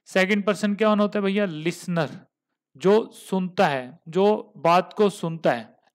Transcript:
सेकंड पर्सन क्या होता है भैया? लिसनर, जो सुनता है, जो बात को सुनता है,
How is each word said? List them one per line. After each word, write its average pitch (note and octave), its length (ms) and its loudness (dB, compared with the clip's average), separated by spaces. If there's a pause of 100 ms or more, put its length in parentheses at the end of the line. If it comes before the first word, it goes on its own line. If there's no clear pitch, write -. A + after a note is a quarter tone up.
सेकंड F#3+ 380 2
पर्सन G3+ 300 -2
क्या G#3+ 140 2
होता G#3 300 2
है G3+ 60 -2
भैया? G3 200 0
लिसनर, E3 680 -4 (680)
जो G3+ 380 2
सुनता F#3 540 -2
है, C3+ 400 -6
जो G3+ 480 0
बात F3 360 2
को G#3 180 2
सुनता E3 420 -2
है, A#2 240 -8 (180)